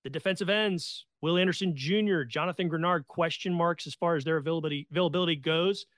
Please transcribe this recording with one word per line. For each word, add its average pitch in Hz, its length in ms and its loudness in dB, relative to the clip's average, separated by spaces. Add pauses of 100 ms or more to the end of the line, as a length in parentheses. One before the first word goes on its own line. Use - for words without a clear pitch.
The - 60 -10
defensive 180 400 -2
ends, 208 560 -2 (160)
Will 170 160 2
Anderson 180 360 2
Junior, 170 520 2
Jonathan 170 420 -2
Grenard, 165 400 0
question 175 460 -2
marks 170 320 0
as 143 80 -10
far 170 220 2
as 135 80 -2
their 160 120 2
availability, 151 540 -2
availability 170 440 2
goes. 160 520 0 (120)